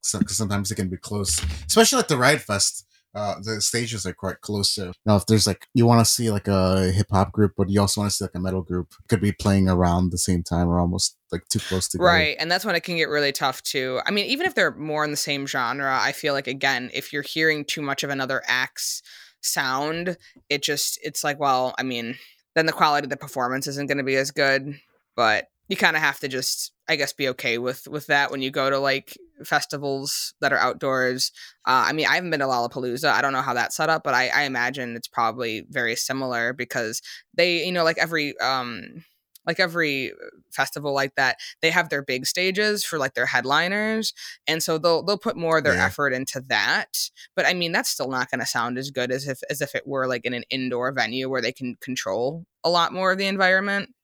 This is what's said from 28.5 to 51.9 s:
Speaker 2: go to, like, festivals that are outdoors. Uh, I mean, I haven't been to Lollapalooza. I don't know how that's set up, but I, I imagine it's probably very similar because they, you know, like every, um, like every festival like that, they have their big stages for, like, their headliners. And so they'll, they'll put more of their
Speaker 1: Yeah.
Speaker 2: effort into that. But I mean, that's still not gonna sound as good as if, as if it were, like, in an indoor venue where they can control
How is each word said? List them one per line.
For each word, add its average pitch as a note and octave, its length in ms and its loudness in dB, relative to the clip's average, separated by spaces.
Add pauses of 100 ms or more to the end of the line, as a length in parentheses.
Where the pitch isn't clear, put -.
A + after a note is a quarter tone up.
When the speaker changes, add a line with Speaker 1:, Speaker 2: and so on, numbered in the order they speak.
Speaker 2:
go C#3 200 0
to, C#3 80 0
like, C#3 380 -2 (280)
festivals C#3 960 -4
that C#3 120 2
are C3+ 60 2
outdoors. B2+ 760 0 (340)
Uh, B2+ 220 4
I C3 40 0
mean, D3+ 140 0
I C#3 100 4
haven't F3+ 140 -4
been D3+ 100 0
to C#3 60 0
Lollapalooza. B2+ 640 0
I A2 120 4
don't C#3 100 2
know C3 100 -2
how C3 120 -2
that's A#2 220 -2
set D#3 140 0
up, D#3+ 140 0
but C#3 100 2
I, B2+ 140 4
I C#3+ 160 2
imagine B2 520 -4
it's A#2 120 -12
probably A2+ 600 -2
very B2 260 -2
similar B2+ 560 -2
because A#2+ 500 -4 (320)
they, E3+ 300 2
you F3+ 80 -2
know, F3 120 2
like E3 140 2
every, D#3+ 400 -2
um, B2 640 -4 (420)
like E3+ 140 -2
every D#3+ 520 0 (400)
festival C#3+ 420 -4
like C#3 220 -2
that, C3+ 220 2 (240)
they E3 80 4
have E3+ 200 2
their C#3+ 120 -2
big C3 240 -4
stages G3 580 0
for, D#3+ 140 -6
like, C#3 160 -2
their A#2+ 120 0
headliners. F#3 840 0 (360)
And D#3+ 140 0
so D#3+ 160 0
they'll, E3 240 2
they'll G3 160 0
put - 180 -4
more D#3+ 220 2
of D#3+ 60 0
their C#3+ 100 4
Speaker 1:
Yeah. - 120 2
Speaker 2:
effort C3+ 260 0
into C3 360 -4
that. B2 600 0 (260)
But C#3+ 100 2
I E3+ 80 2
mean, E3+ 180 -2
that's A3+ 180 0
still C3 200 -4
not B2+ 200 -2
gonna B2 160 -4
sound B2 320 -2
as C3+ 120 -6
good B2+ 220 -2
as C3+ 160 -4
if, E3 120 -6 (100)
as C#3+ 100 -4
if C#3+ 140 -6
it - 120 -4
were, C3+ 220 -2
like, B2 160 -4
in B2 100 -4
an A#2+ 160 -6
indoor B2+ 420 -2
venue B2+ 360 -2
where C3 140 -2
they A2+ 100 -2
can B2 280 -8
control B2+ 640 -4 (180)